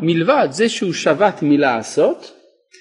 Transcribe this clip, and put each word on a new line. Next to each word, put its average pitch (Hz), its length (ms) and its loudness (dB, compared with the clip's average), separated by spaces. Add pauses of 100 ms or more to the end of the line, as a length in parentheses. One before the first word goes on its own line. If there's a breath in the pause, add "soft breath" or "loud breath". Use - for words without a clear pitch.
מלבד 170 500 2
זה 214 180 0
שהוא 185 240 -4
שבת 175 480 0
מלעשות, 143 760 0 (640 soft breath)